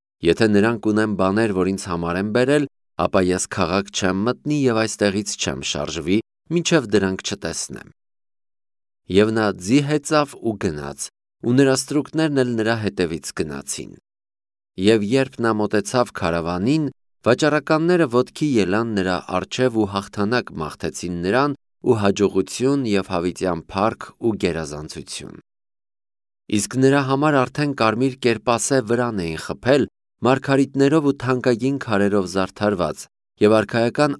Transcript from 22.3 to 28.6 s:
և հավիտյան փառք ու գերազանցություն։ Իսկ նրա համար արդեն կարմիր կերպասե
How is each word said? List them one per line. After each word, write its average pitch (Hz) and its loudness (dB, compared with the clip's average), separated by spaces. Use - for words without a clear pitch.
և 101 0
հավիտյան 87 -2
փառք 104 -4
ու 113 -2
գերազանցություն։ 78 -6
Իսկ 107 -2
նրա 135 4
համար 139 2
արդեն 135 0
կարմիր 120 0
կերպասե 117 0